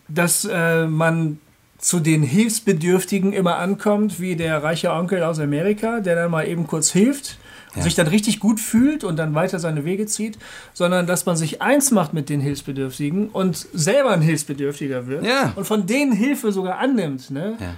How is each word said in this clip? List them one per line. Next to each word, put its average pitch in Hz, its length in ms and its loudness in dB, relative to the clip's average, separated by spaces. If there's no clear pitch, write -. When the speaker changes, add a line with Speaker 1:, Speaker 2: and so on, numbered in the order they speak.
Speaker 1:
dass, 170 420 0
äh, 165 360 2
man 160 520 0
zu - 220 0
den 156 220 4
Hilfsbedürftigen 185 1080 2
immer 175 260 0
ankommt, 202 600 0
wie 180 160 -4
der 160 280 0
reiche 165 300 -2
Onkel 175 300 0
aus 160 160 0
Amerika, 202 600 0
der 175 160 0
dann 170 140 0
mal 160 180 0
eben 165 180 -2
kurz 156 240 -2
hilft 247 460 2
und - 60 -8
Speaker 2:
Ja. - 40 -2
Speaker 1:
sich 165 100 0
dann 170 120 4
richtig 208 340 0
gut 214 200 2
fühlt 285 440 2
und 170 120 -2
dann 156 180 -2
weiter 185 240 0
seine 156 260 -2
Wege 196 220 -2
zieht, 214 320 -6
sondern 180 340 2
dass 175 200 0
man 175 100 2
sich 156 240 -2
eins 277 300 2
macht 180 240 2
mit 156 160 -4
den 147 100 0
Hilfsbedürftigen 143 880 -4
und 185 460 -2
selber 220 380 2
ein 170 100 4
Hilfsbedürftiger 143 840 -2
wird 147 200 -4
Speaker 2:
Ja. 247 280 2
Speaker 1:
und 196 120 -6
von 208 200 0
denen 269 260 2
Hilfe 226 380 2
sogar 185 280 -2
annimmt, 185 520 -2
ne, 196 300 -6
Speaker 2:
Ja. 87 180 -8